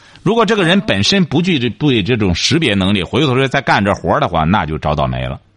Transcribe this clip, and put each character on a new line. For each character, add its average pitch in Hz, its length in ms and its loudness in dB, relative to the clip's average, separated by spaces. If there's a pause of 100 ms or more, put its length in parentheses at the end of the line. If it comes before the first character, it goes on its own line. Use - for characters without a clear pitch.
(240)
如 190 100 0
果 226 120 2
这 214 100 0
个 202 80 0
人 175 180 2
本 98 220 0
身 196 220 2
不 143 160 -2
具 151 280 0
备 123 320 0
这 107 140 0
种 104 180 0
识 120 240 -2
别 147 160 0
能 98 200 0
力， 98 100 0
回 104 220 -2
头 135 220 0
再 135 140 -2
干 135 220 2
这 101 100 2
活 87 200 -2
儿 135 60 2
的 143 80 0
话， 85 160 0
那 87 220 2
就 76 120 -6
找 73 180 -2
倒 73 100 -2
霉 62 180 -4
了， 64 160 -6 (180)